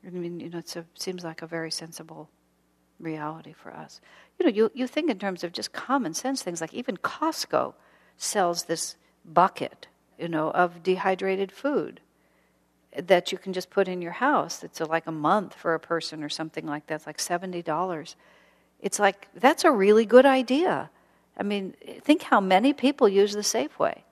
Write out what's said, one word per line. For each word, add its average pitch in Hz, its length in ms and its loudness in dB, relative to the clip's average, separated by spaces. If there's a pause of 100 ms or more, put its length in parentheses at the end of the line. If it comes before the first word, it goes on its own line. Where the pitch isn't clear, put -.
I - 20 -18
mean, 175 320 -8
you 170 80 -12
know, 170 100 -10
it's - 160 -14
a, 170 200 -12
seems 180 300 -10
like 160 180 -12
a 165 40 -14
very 165 240 -8
sensible 160 600 -14 (680)
reality 156 540 -10
for - 220 -20
us. - 260 -18 (380)
You 359 80 2
know, 254 60 4
you, 214 200 4
you 247 140 -4
think 302 240 -2
in 196 80 -2
terms 185 260 -6
of 175 80 -8
just - 220 -10
common 233 400 -2
sense 269 280 -6
things, 170 200 -6
like 160 100 -10
even 233 240 -6
Costco - 800 -4 (420)
sells 175 480 0
this - 320 -6 (260)
bucket, 165 640 0 (320)
you 170 100 -8
know, 160 240 -2
of 175 300 0
dehydrated 190 680 -2
food - 480 -4 (920)
that 175 380 2
you 185 60 -8
can 190 160 -10
just 180 160 -8
put 196 180 2
in 180 140 -6
your 170 100 -8
house. 233 500 -2
It's - 180 -16
a, 165 40 -2
like, 160 220 -2
a 160 60 -8
month 165 420 0
for - 180 -4
a 160 80 -2
person 160 420 -6
or 147 60 -8
something 160 380 -10
like 151 220 -8
that. 156 80 -4
It's 151 100 -12
like 151 140 -12
seventy 175 420 -6
dollars. 160 540 -4 (640)
It's - 180 -6
like, 202 360 2
that's 285 300 4
a 339 60 8
really 214 340 6
good 247 220 10
idea. 262 640 2 (480)
I - 40 -6
mean, 202 320 -4 (280)
think 311 220 2
how 220 160 4
many 196 340 4
people 269 340 4
use 202 240 4
the 208 80 -6
Safeway - 600 -2 (120)